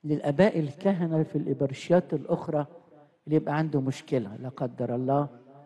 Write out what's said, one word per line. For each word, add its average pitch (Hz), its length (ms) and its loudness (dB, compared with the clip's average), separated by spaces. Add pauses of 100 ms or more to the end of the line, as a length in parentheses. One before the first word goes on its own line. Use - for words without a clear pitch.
للآباء 151 540 2
الكهنة 160 640 0
في 151 160 -2
الإبرشيات 147 760 0
الأخرى 151 520 -2 (600)
اللي 151 100 2
يبقى 147 200 0
عنده 151 240 0
مشكلة 127 560 -2
لا 127 120 -10
قدر 120 460 -4
الله، 135 340 0 (380)